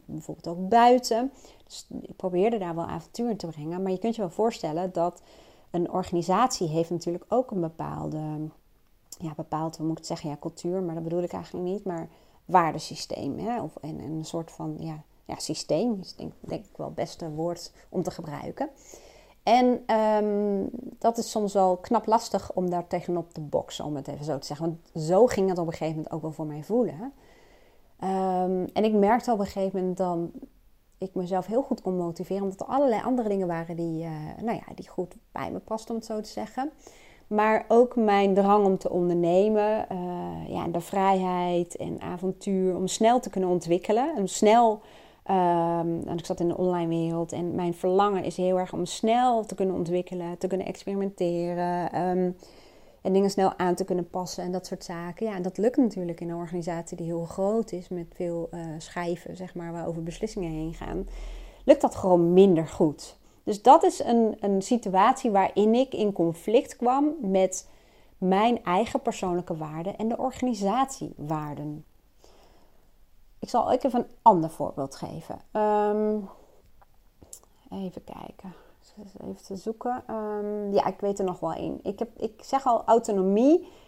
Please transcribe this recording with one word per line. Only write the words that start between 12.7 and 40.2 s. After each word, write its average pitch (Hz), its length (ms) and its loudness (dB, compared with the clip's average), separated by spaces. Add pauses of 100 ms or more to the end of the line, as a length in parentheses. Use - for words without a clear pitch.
hè? 226 220 -4
Of, 156 140 -10
en, 151 240 -10
en 131 120 -10
een 160 140 -6
soort 165 260 -8
van, 160 280 -8
ja, 160 240 -10 (220)
ja, - 100 -10
systeem 190 640 -2
is - 160 -14
denk, 156 240 -12
denk - 260 -10
ik - 120 -20
wel 147 100 -8
het 147 80 -12
beste 160 360 -8
woord 165 400 -6 (180)
om 180 140 -2
te 180 80 -6
gebruiken. - 580 -8 (760)
En, 247 420 4
ehm, 208 800 2 (340)
dat 226 180 2
is 226 140 -4
soms 208 220 -2
wel 185 240 4
knap 214 280 -2
lastig 220 480 0
om 180 160 0
daar 175 180 -2
tegenop 175 460 -4
te 160 80 -10
boksen, - 440 -4
om 151 100 -6
het 139 120 -8
even 143 180 -10
zo 143 140 -4
te - 80 -12
zeggen. 147 180 -6
Want 165 400 -6
zo 190 220 8
ging 190 220 2
het 180 80 0
op 170 100 -2
een 165 40 -4
gegeven 160 240 -4
moment 156 180 -6
ook 160 80 -6
wel 156 100 -6
voor 156 140 -8
mij 151 180 -8
voelen, 196 340 0
hè? 208 80 -10 (920)
Ehm, 185 760 0
en 196 100 2
ik 214 100 2
merkte 214 380 4
op 214 80 0
een 202 60 -2
gegeven 190 340 -2
moment 180 180 -2
dan 175 340 -2 (640)
ik 185 180 -10
mezelf 185 300 -2
heel 233 160 0
goed - 200 -4
kon 185 160 -2
motiveren, 175 460 -4
omdat 196 160 -6
er - 60 -10
allerlei 262 360 2
andere 240 280 0
dingen 196 180 0
waren 165 280 -4
die, 165 280 -4
eh, 156 400 -8
nou 220 120 -2
ja, - 200 -12
die 190 140 -14
goed 175 260 -8 (160)
bij - 200 -8
me - 80 -6
pasten, 220 300 -8
om 233 60 -4
het 226 100 -8
zo 214 160 -6
te 214 80 -14
zeggen. 254 420 -6 (560)
Maar 214 400 4
ook 240 280 6
mijn 202 380 4
drang 202 320 6
om 190 120 4
te - 120 -6
ondernemen, 185 1000 2
eh, 190 80 -6 (500)